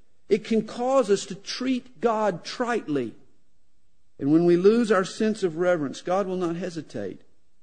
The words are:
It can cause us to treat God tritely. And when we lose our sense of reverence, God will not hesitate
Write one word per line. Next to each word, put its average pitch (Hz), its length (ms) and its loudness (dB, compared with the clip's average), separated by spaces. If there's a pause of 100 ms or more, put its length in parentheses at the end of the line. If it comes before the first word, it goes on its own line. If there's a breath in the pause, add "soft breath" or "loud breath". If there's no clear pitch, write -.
(280)
It 220 160 2
can 220 220 0
cause 247 440 0
us 196 160 2
to 180 100 -12
treat - 640 -6
God 214 440 0
tritely. 151 680 -4 (1040)
And 139 140 0
when 165 120 6
we 175 120 6
lose 208 340 4
our 190 140 4
sense 214 400 -2
of 160 120 -2
reverence, 175 460 0
God 185 240 -2
will 185 100 -4
not 170 200 -4
hesitate 160 680 -10 (400)